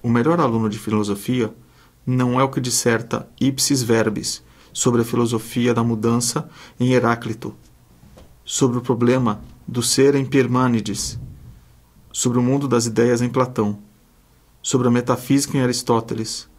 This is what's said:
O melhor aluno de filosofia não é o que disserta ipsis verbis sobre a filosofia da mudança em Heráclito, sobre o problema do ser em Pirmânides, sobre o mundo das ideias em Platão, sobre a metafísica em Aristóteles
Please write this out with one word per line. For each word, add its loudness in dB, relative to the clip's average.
O -2
melhor 4
aluno 0
de -8
filosofia -2
não 0
é 4
o 0
que -4
disserta -2
ipsis 0
verbis 0
sobre 2
a 2
filosofia 0
da 2
mudança -2
em 2
Heráclito, -2
sobre 0
o -2
problema 0
do -4
ser 4
em 0
Pirmânides, 0
sobre 0
o 4
mundo 0
das 2
ideias 2
em 0
Platão, -2
sobre 0
a 4
metafísica 0
em 2
Aristóteles -2